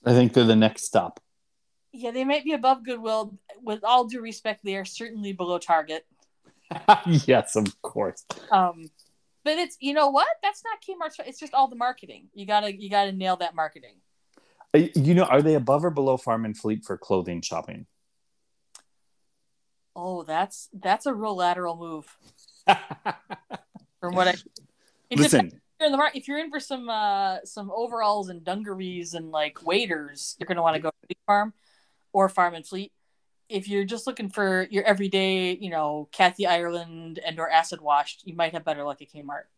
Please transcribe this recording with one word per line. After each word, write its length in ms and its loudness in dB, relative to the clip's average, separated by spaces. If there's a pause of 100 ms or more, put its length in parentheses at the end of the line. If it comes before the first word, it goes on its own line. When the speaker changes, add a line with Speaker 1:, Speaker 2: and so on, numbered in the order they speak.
Speaker 1:
I 80 4
think 200 6
they're 100 6
the 120 6
next 280 4
stop. 360 0 (720)
Speaker 2:
Yeah, 180 -8
they 120 -4
might 200 0
be 100 -2
above 300 2
Goodwill. 540 -6 (240)
With 220 -8
all 220 4
due 160 -10
respect, 420 -8
they 120 -6
are 100 -6
certainly 480 -10
below 240 -4
Target. 480 -2 (640)
Speaker 1:
<laughs> 360 4
Yes, 520 4
of 240 0
course. 420 -6 (260)
Speaker 2:
Um, 400 2 (540)
but 140 0
it's, 240 -4
you 120 -4
know 160 4
what? 180 4 (140)
That's 220 -4
not 180 -8
Kmart's 360 -10
fa-, 100 -14
it's 120 -18
just 140 -14
all 140 4
the 80 -12
marketing. 580 -8
You 120 -14
gotta, 280 0
you 160 -14
gotta 220 2
nail 260 -2
that 180 -6
marketing. 400 -6 (760)
Speaker 1:
Uh, 100 8 (120)
you 180 4
know, 120 8
are 160 6
they 140 4
above 280 2
or 60 0
below 260 2
Farm 300 -2
and 120 -6
Fleet 280 -4
for 120 -8
clothing 440 -2
shopping? 460 -10 (2000)
Speaker 2:
Oh, 280 -8
that's, 500 -4
that's 320 -2
a 80 -2
real 220 -4
lateral 400 -2
move. 420 -14 (480)
Speaker 1:
<laughs> 0 - (1300)
Speaker 2:
From 160 -6
what 140 4
I, 60 2 (720)
it 100 0
Speaker 1:
Listen. 300 6
Speaker 2:
depends 60 -18
if 40 -20 (220)
you're 60 4
in 40 4
the 60 0
mar-, 160 2
if 160 -12
you're 100 -4
in 120 -8
for 100 -6
some, 260 -10
uh, 560 -2
some 260 -14
overalls 600 -2
and 160 -14
dungarees 680 -8
and, 180 -10
like, 340 -4
waders, 720 -4
you're 80 -10
gonna 140 -2
wanna 180 2
go 100 -4
to 200 -14
Big 80 -10 (100)
Farm 260 2 (600)
or 160 4
Farm 240 2
and 120 -14
Fleet. 280 -10 (560)
If 180 -6
you're 160 0
just 240 -6
looking 220 -8
for 420 0
your 140 0
everyday, 720 2
you 120 -10
know, 440 -4
Kathy 340 2
Ireland 800 -4
and 120 -6
or 120 -4
acid 320 2
washed, 440 -2
you 80 -14
might 200 -2
have 100 -8
better 220 -6
luck 160 -8
at 100 -20
Kmart. 320 -14 (140)